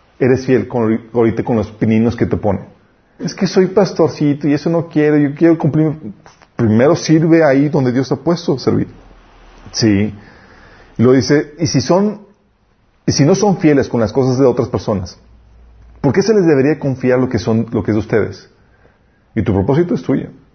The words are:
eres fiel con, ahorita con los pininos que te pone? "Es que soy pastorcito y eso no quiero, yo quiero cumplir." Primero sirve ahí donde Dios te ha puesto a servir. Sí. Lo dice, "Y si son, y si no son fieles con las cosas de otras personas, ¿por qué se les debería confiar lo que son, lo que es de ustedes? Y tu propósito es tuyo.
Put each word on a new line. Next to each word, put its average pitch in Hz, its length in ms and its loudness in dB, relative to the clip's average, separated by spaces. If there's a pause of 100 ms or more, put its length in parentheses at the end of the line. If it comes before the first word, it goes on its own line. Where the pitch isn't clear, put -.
(180)
eres 127 280 0
fiel 120 220 0
con, 113 440 -2
ahorita 113 320 0
con 123 120 -2
los 104 140 -4
pininos 110 460 0
que 113 100 -2
te 92 100 -2
pone? 95 240 -4 (580)
"Es 190 160 -8
que 196 120 -2
soy 190 200 2
pastorcito 156 840 0
y 143 60 0
eso 151 160 -4
no 165 180 -4
quiero, 151 280 2
yo 147 180 0
quiero 165 240 2
cumplir." 156 340 0 (600)
Primero 120 400 2
sirve 165 480 2
ahí 139 280 2
donde 135 200 0
Dios 131 180 -2
te 147 60 -2
ha - 40 -2
puesto 170 360 -2
a 131 40 -4
servir. 104 280 -2 (840)
Sí. 104 420 0 (840)
Lo 123 140 4
dice, 147 460 2
"Y 170 80 0
si 139 140 0
son, 202 400 0 (840)
y 139 60 0
si 139 120 2
no 170 100 4
son 202 220 0
fieles 139 320 2
con 120 120 -2
las 104 120 -2
cosas 127 260 0
de 139 80 4
otras 120 220 0
personas, 98 500 -6 (840)
¿por 135 120 0
qué 196 100 2
se 220 120 2
les 190 120 2
debería 147 320 2
confiar 127 400 -2
lo 127 100 0
que 120 100 -4
son, 113 340 -2
lo 110 100 -2
que - 80 -4
es 104 60 0
de 110 40 0
ustedes? 98 480 -4 (840)
Y 110 80 -2
tu 104 120 -2
propósito 139 400 0
es 143 80 -4
tuyo. - 260 -4 (260)